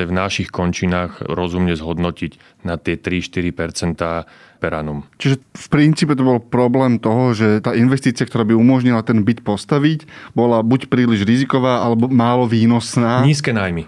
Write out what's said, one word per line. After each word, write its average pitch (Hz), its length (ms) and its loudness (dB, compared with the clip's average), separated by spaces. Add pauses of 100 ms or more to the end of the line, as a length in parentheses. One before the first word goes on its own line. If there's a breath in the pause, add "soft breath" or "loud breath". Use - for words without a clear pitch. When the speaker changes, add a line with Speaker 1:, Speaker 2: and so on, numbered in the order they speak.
Speaker 1:
v 90 80 -4
našich 95 320 -4
končinách 90 800 -4
rozumne 87 480 -2
zhodnotiť 85 880 -8
na 85 160 -6
tie 87 160 -4
tri 87 240 -4
štyri 87 320 -6
percentá 82 720 -6 (400 soft breath)
per 82 160 -2
annum. 76 240 -8 (160)
Speaker 2:
Čiže 135 240 -2
v - 240 -20
princípe 151 480 2
to 131 80 0
bol 127 160 4
problém 123 640 0
toho, 120 320 2
že 107 240 2
tá 120 160 -4
investícia, 127 480 2
ktorá 113 240 -2
by 113 80 4
umožnila 123 480 4
ten 110 240 0
byt 113 160 -2
postaviť, 147 640 -2 (240 loud breath)
bola 117 320 2
buď 127 240 0
príliš 113 400 0
riziková, 127 560 0
alebo 117 240 0
málo 123 400 2
výnosná. 117 800 2
Speaker 1:
Nízke 147 240 0
nájmy. 92 360 -2